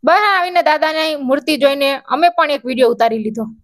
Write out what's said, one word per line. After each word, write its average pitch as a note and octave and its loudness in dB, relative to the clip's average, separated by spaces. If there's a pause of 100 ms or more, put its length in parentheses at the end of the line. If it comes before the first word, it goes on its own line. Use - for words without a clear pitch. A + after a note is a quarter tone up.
બહાર G4 2
આવીને F4 0
દાદાની D#4 0
મૂર્તિ C#4 -2
જોઈને C#4 0
અમે D#4 2
પણ E4 0
એક C#4+ -4
વીડિયો B3 2
ઉતારી A3+ 0
લીધો. A3 -6 (160)